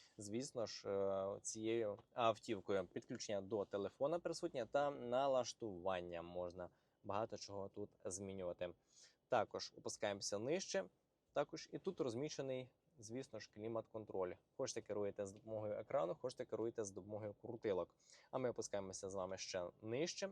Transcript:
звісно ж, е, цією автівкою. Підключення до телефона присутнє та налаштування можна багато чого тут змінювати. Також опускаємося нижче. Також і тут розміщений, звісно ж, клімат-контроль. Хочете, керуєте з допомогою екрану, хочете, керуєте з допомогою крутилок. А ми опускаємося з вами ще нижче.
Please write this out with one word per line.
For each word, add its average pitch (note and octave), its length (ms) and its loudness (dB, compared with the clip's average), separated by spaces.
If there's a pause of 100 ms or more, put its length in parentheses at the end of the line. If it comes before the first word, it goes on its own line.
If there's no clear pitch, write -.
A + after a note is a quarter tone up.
(180)
звісно A2 480 -2
ж, - 240 -4
е, G2 520 4
цією A2 580 2 (140)
автівкою. G#2+ 760 4
Підключення A2 540 -2
до G2 240 2
телефона C3 540 2
присутнє D#3+ 520 -2
та C#3+ 200 4
налаштування A#2 1300 2
можна F2 480 -4 (340)
багато G#2 340 0
чого G2+ 320 -6
тут G#2 200 -6 (160)
змінювати. F#2 680 -4 (560)
Також G#2 480 2
опускаємося G2+ 600 -2
нижче. F3+ 460 0 (480)
Також D3 380 -2
і D#3 80 -4
тут F#3+ 200 -2
розміщений, C3 720 -2 (280)
звісно A#2 420 -8
ж, - 140 -12
клімат-контроль. G#2+ 800 -2 (240)
Хочете, A#2 240 -2
керуєте G2+ 440 0
з G2 60 -4
допомогою G#2+ 420 -2
екрану, C#3+ 420 2
хочете, B2+ 300 -4
керуєте A2+ 380 0
з G2 80 -4
допомогою G#2 500 -6
крутилок. G#2+ 480 2 (420)
А C3+ 60 0
ми B2+ 120 2
опускаємося G2 600 -4
з F#2+ 60 -2
вами F#2 220 0
ще F#2 260 -2 (180)
нижче. C#3+ 500 -2